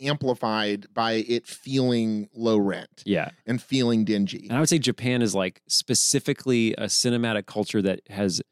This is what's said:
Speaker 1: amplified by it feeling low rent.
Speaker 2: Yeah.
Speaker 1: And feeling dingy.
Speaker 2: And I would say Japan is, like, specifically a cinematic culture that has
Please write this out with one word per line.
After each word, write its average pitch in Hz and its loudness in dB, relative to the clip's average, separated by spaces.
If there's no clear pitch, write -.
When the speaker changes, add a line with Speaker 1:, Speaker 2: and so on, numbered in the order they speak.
Speaker 1:
amplified 113 -2
by 113 0
it 117 -2
feeling 117 0
low 113 2
rent. 95 -2
Speaker 2:
Yeah. 95 0
Speaker 1:
And 120 -2
feeling 117 2
dingy. 101 -2
Speaker 2:
And 120 -2
I - 2
would 156 2
say 170 2
Japan 123 0
is, 101 0
like, 92 -2
specifically 127 0
a 110 -6
cinematic 117 0
culture 107 -2
that 92 0
has 98 -2